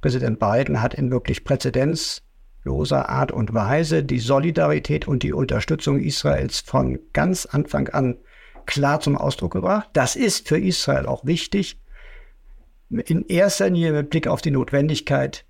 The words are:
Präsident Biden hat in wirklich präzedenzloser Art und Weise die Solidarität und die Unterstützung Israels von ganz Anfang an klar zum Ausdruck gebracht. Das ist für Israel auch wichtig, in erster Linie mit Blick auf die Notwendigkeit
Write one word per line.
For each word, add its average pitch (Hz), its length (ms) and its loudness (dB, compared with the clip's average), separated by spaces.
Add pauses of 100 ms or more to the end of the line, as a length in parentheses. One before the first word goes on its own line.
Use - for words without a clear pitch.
Präsident 123 380 0
Biden 120 420 2
hat 135 140 0
in 135 160 0
wirklich 127 340 -2
präzedenzloser 110 1700 -2
Art 65 220 0
und 107 200 -2
Weise 147 500 2
die 131 160 -2
Solidarität 151 880 0
und 127 160 0
die 147 120 -2
Unterstützung 139 680 0
Israels 139 600 -2
von 131 380 0 (140)
ganz 180 320 0
Anfang 143 440 -2
an 131 280 0 (480)
klar 143 360 0
zum 143 180 0
Ausdruck - 340 -2
gebracht. 190 400 0
Das - 240 2
ist 233 320 0
für 156 100 4
Israel 151 460 0
auch 131 220 -4
wichtig, 175 520 -2 (1080)
in 156 380 -2
erster 196 420 2
Linie 170 240 2
mit 147 180 0
Blick 160 160 0
auf 170 140 0
die 160 100 0
Notwendigkeit 139 1000 0